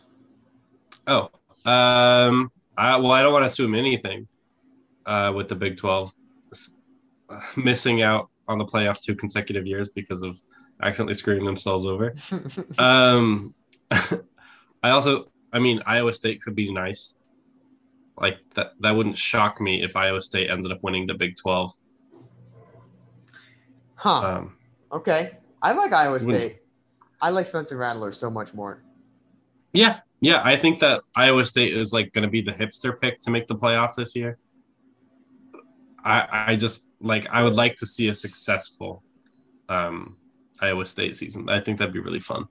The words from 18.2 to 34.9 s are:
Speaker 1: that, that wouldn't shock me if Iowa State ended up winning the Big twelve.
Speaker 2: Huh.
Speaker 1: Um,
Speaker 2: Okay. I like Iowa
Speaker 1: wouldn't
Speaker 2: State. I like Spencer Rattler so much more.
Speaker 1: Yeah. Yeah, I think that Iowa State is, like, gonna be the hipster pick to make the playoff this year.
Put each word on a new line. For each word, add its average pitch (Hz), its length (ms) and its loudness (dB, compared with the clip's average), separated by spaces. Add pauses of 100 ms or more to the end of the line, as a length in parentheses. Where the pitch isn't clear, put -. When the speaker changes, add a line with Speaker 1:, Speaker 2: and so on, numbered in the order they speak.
Speaker 1:
that, - 260 -4
that 107 160 2
wouldn't 104 200 0
shock 107 440 0
me 95 220 -2
if 92 120 -6
Iowa 95 280 0
State 95 280 -4
ended 92 220 -4
up 92 100 -12
winning 92 240 -4
the 92 80 -4
Big 90 220 -4
twelve. 92 360 -2 (2250)
Speaker 2:
Huh. 113 440 -2
Speaker 1:
Um, 87 180 -14 (360)
Speaker 2:
Okay. 165 440 -2 (260)
I 208 100 2
like 381 200 0
Iowa 147 220 4
Speaker 1:
wouldn't 117 260 0
Speaker 2:
State. 113 200 -8 (600)
I 160 100 0
like 185 160 -2
Spencer 151 300 -8
Rattler 117 360 -6
so 120 180 -8
much 107 240 -10
more. 101 280 -12 (920)
Speaker 1:
Yeah. 208 260 6 (200)
Yeah, 160 240 6
I 135 120 6
think 160 240 2
that 139 220 4 (140)
Iowa 131 280 6
State 107 300 0
is, 110 180 -4
like, 107 200 0
gonna 107 160 0
be 113 120 0
the 101 120 -4
hipster 113 460 -6
pick - 220 -4
to 120 100 -6
make 117 160 0
the 113 80 -6
playoff 117 400 0
this 120 220 -6
year. 117 220 -6 (1600)